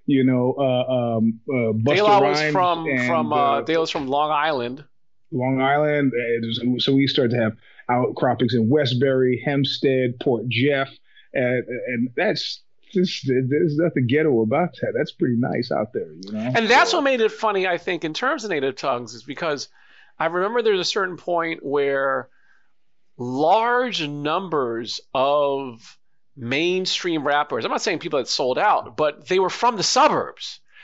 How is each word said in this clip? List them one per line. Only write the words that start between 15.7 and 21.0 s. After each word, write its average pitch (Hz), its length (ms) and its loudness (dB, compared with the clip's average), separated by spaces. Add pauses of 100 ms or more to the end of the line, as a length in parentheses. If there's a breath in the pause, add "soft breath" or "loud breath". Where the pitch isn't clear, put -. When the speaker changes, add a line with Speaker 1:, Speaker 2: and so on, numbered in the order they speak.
Speaker 1:
out 107 220 -4
there, 85 180 -6
you 87 200 -14
know? 220 220 -4
Speaker 2:
And 226 140 0
that's 269 220 6
Speaker 1:
So 359 80 2
Speaker 2:
what 285 60 0
made 262 180 2
it 214 100 2
funny, 196 340 0
I 175 120 0
think, 175 260 -4
in 160 80 -4
terms 254 320 -2
of 208 60 -6
Native 135 260 -2
Tongues, 123 380 -4
is 113 80 -20
because 143 460 -6 (500 soft breath)
I 160 80 0
remember 190 340 0
there's 214 200 2
a 170 40 -4
certain 185 320 -2